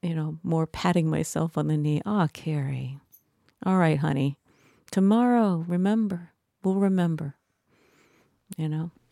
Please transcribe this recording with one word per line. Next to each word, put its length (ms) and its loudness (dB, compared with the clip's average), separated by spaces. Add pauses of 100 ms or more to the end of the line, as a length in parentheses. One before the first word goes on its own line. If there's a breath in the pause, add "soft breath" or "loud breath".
you 140 -2
know, 280 -4
more 240 0
patting 420 0
myself 480 -2
on 100 0
the 100 0
knee. 280 0
Aw, 280 0
Carrie. 680 -6 (640)
All 120 2
right, 220 4
honey. 380 -2 (540 soft breath)
Tomorrow, 760 2
remember, 640 0 (320)
we'll 120 2
remember, 600 0 (1200 soft breath)
you 120 -4
know? 220 -4 (200)